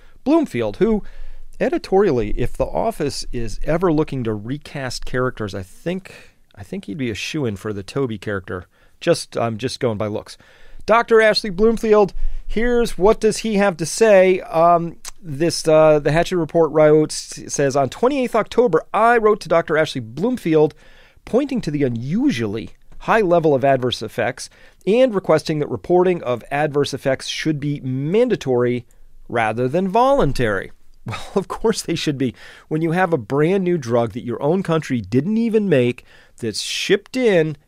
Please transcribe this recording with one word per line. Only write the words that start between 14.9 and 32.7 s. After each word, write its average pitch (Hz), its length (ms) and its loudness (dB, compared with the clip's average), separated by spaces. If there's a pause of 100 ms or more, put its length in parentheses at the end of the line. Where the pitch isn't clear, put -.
this, 156 460 -2
uh, 156 320 6
the 147 120 0
Hatchet 170 260 0
Report 160 340 2
wrote, 156 400 4
says, - 640 -4
"On 139 140 2
twenty-eighth 254 460 -2
October, 214 580 2
I 233 240 4
wrote 233 240 2
to - 80 -14
Doctor 165 280 2
Ashley 151 220 -2
Bloomfield, 156 760 0 (500)
pointing 262 360 -2
to 165 100 -4
the 147 120 0
unusually 120 840 -2 (300)
high 214 220 0
level 170 340 4
of 131 100 0
adverse 127 360 0
effects - 480 -6 (360)
and 240 280 2
requesting 160 460 0
that 147 100 -4
reporting 180 540 2
of 120 280 -4
adverse 143 420 -2
effects 131 340 -4
should 151 320 -4
be 143 220 -6
mandatory 131 1040 0 (420)
rather 113 400 -2
than 175 200 -2
voluntary." 180 920 2
<laughs> - 40 -20 (260)
Well, - 280 -12
of 190 120 -2
course - 340 -2
they 170 140 -4
should 151 220 -4
be. 123 180 -2 (320)
When 160 140 -4